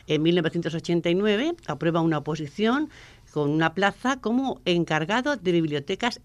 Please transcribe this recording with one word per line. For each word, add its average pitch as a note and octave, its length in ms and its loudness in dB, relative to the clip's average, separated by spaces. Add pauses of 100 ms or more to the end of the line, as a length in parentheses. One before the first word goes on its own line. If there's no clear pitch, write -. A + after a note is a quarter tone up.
En D3+ 160 0
mil E3+ 140 4
novecientos E3 380 -2
ochenta E3 340 0
y E3+ 60 2
nueve G#3+ 400 0 (120)
aprueba D#3+ 340 0
una E3 180 2
oposición F#3 720 -2 (420)
con D3 180 0
una D#3+ 240 2
plaza G3+ 460 0
como B3 440 -2
encargado F3 720 0
de F3+ 160 -2
bibliotecas E3 720 -2